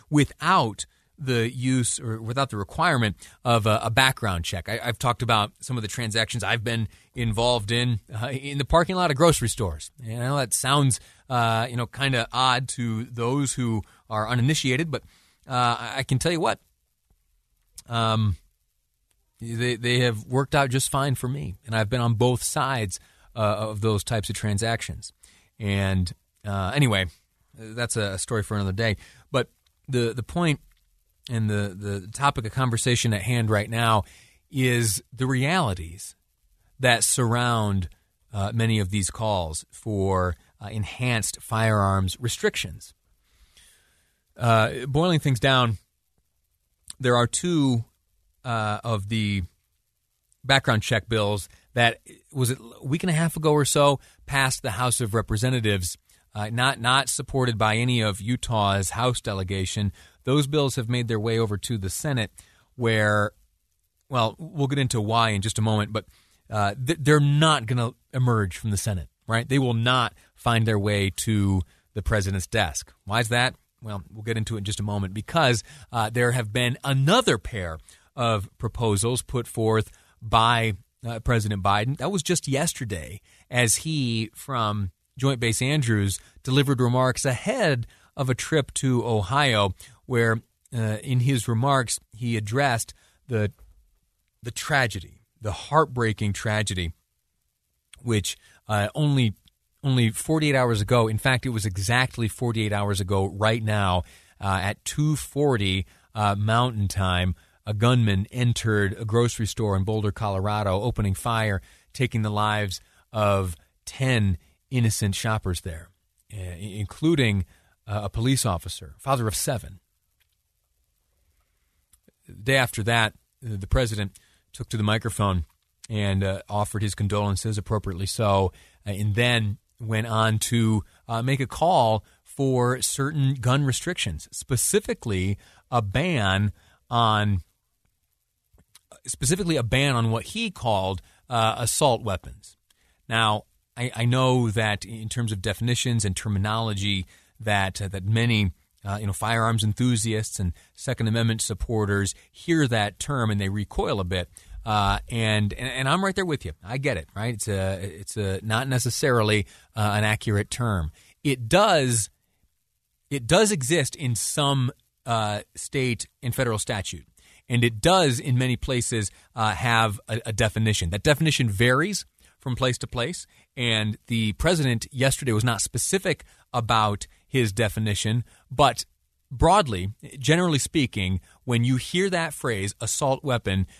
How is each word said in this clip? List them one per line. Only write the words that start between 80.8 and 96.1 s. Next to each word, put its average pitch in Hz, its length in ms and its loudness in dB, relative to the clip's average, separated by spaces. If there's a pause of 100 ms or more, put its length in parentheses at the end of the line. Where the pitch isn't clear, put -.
uh, 117 140 -6
President 107 420 0
Biden. 104 360 2
That 143 120 -4
was 196 140 -2
just - 240 -2
yesterday 104 720 -4 (280)
as 123 280 2
he, 123 580 -2
from 104 560 -4 (260)
Joint 131 220 0
Base 113 240 0
Andrews, 117 560 2 (240)
delivered 135 380 2
remarks 127 440 2
ahead 147 640 0 (300)
of 131 120 -4
a 127 60 2
trip - 400 -2
to 123 320 0
Ohio 110 640 2 (340)
where, 117 340 2 (340)
uh, 110 280 -2
in 127 180 0
his 123 280 2
remarks, 123 500 0 (180)
he 117 200 -4
addressed 117 580 0 (320)
the, 107 240 -2 (920)
the 120 120 -12
tragedy, 117 720 -2 (180)
the 107 100 -6
heartbreaking 113 840 0